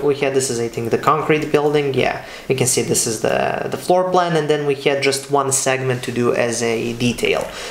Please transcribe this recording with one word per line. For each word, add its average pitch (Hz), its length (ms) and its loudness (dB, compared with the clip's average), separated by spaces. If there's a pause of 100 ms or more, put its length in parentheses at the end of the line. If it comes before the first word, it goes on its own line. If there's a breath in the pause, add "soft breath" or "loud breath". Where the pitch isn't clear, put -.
we 147 100 4
had, 135 200 0
this 131 160 0
is, 117 100 -2
I 117 80 -2
think, 117 240 -4
the 117 60 4
concrete 151 520 2
building. 147 440 2
Yeah, - 300 0 (240 loud breath)
you - 60 2
can 120 140 0
see - 140 2
this 113 260 0
is 110 120 -4
the, - 480 0
the 98 80 -6
floor 185 360 2
plan, 175 240 2
and 147 120 0
then 147 180 2
we 139 100 0
had 139 260 -2
just 135 260 -2
one 139 220 2
segment 127 540 0
to 123 80 -6
do 120 200 2
as 117 300 0
a 117 300 0
detail. 120 500 0 (280 loud breath)